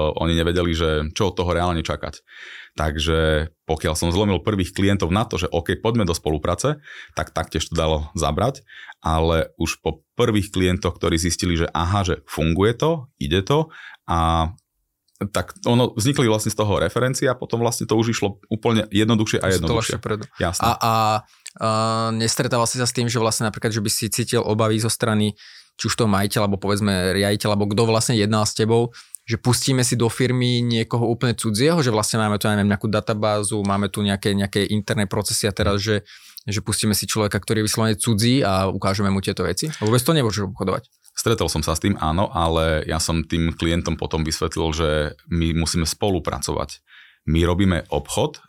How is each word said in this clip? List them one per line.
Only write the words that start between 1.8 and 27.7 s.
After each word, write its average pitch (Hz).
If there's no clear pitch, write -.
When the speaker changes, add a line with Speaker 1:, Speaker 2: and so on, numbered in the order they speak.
Speaker 1:
čakať. -
Takže 78
pokiaľ 80
som 87
zlomil 98
prvých 95
klientov 98
na 104
to, -
že: 92
„OK, 85
poďme 113
do 82
spolupráce“, 87
tak -
taktiež -
to -
dalo 78
zabrať, 82
ale 80
už -
po -
prvých 107
klientoch, 90
ktorí 87
zistili, 85
že 82
aha, 90
že 85
funguje 82
to, 147
ide 87
to, 156
a 82
tak -
ono, 120
vznikli 135
vlastne 107
z -
toho 104
referencie 117
a 120
potom 117
vlastne 113
to 113
už 113
išlo 104
úplne 113
jednoduchšie 107
a -
Speaker 2:
Už -
to 95
Speaker 1:
jednoduchšie. 110
Speaker 2:
ľahšie -
predu-, 110
Speaker 1:
Jasné. -
Speaker 2:
A, 113
a, -
a 113
nestretával 117
si -
sa 127
s 120
tým, 120
že 117
vlastne 113
napríklad, 110
že 113
by 101
si -
cítil 117
obavy 110
zo 110
strany 107
či -
už -
toho 113
majiteľa, 101
alebo 98
povedzme 98
riaditeľa, 104
alebo 101